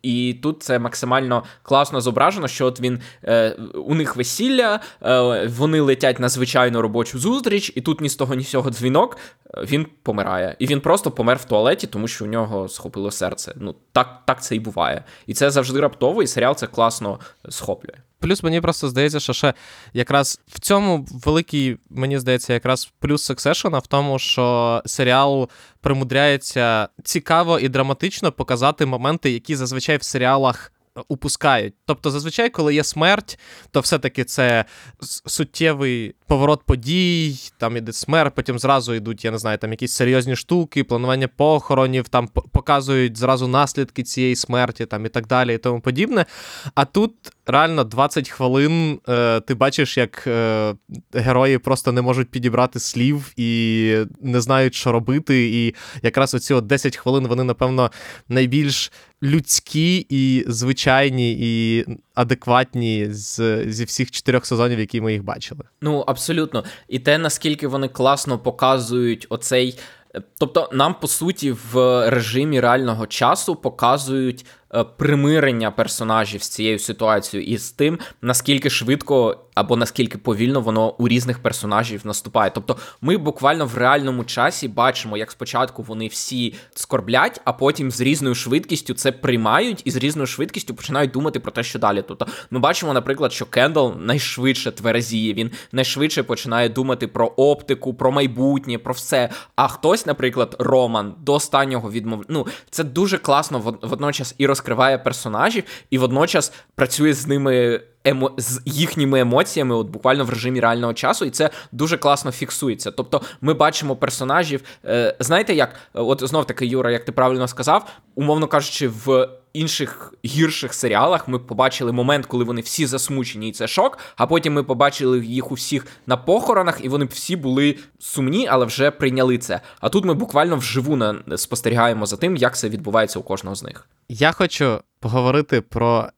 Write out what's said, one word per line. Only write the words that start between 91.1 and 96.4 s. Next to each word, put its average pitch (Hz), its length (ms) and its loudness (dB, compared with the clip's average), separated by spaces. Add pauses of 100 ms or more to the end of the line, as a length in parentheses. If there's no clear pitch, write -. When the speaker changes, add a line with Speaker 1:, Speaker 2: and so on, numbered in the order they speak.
Speaker 1:
думати 131 300 -4
про - 120 -10
те, 117 100 -4
що - 160 -8
далі. 101 300 0
Тобто - 180 -6 (240)
ми 127 80 -4
бачимо, 156 340 0
наприклад, 131 400 -2
що - 140 -8
Кендал 135 520 2
найшвидше 123 720 -2
тверезіє, 110 640 -2
він 113 160 -4 (220)
найшвидше 135 500 0
починає 120 460 0